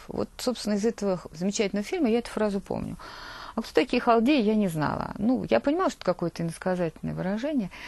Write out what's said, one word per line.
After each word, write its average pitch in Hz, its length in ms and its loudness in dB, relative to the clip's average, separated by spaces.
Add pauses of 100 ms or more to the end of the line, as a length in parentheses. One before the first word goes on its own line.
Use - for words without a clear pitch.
Вот, - 200 -2 (100)
собственно, 214 360 0
из 202 100 0
этого 202 340 0
х-, - 140 -12
замечательного 202 540 -2
фильма 339 220 2
я 226 100 4
эту 233 120 -4
фразу 208 300 0
помню. - 360 -6 (580)
А 226 80 -2
кто - 120 -12
такие 254 260 4
халдеи, 240 420 6
я 214 140 4
не 208 120 4
знала. - 500 -2
Ну, 233 300 0
я 226 120 4
понимала, 330 300 2
что - 80 -12
это - 80 -6
какое-то 170 360 -2
иносказательное 165 720 -2
выражение, 208 560 -2 (180)